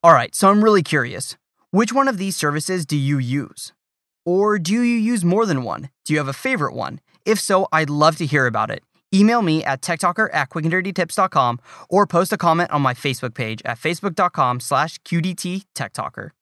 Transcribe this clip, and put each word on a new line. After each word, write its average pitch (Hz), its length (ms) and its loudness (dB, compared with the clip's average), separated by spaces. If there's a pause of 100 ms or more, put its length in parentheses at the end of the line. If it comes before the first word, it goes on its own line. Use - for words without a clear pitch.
All 170 100 8
right, 123 220 2
so 196 160 4
I'm 208 140 4
really 208 180 4
curious. 123 540 -4 (340)
Which 220 220 2
one 269 160 2
of 220 100 -4
these 190 180 -4
services 156 480 -2
do 147 120 -2
you 139 220 0
use? 131 540 -6 (540)
Or 202 320 2
do 196 240 0
you 240 160 2
use 220 260 0
more 202 220 2
than 143 160 0
one? 104 280 -8 (140)
Do - 80 -2
you 151 60 2
have 139 100 -2
a 139 40 -6
favorite 220 420 -4
one? - 260 -8 (240)
If 214 140 2
so, 190 320 0
I'd 156 200 0
love 151 260 4
to 165 100 -4
hear 135 200 2
about 110 260 -2
it. - 100 -10 (320)
Email 220 280 6
me 160 200 2
at 135 180 -4
tech 165 200 -4
talker 190 320 0
at 151 160 -2
quick 160 160 -6
and 165 80 2
dirty 185 200 -2
tips 185 220 -4
dot 190 160 0
com 123 300 0 (280)
or 196 160 4
post 185 280 0
a 202 40 -2
comment 170 360 2
on 147 100 0
my 127 120 0
Facebook 127 400 -6
page 113 300 -6
at 120 140 -6
facebook 170 380 -4
dot 180 160 0
com 123 260 0
slash 143 460 -2
Q 170 160 -2
D 180 140 -2
T 190 380 -6
tech 113 200 -10
talker. - 500 -10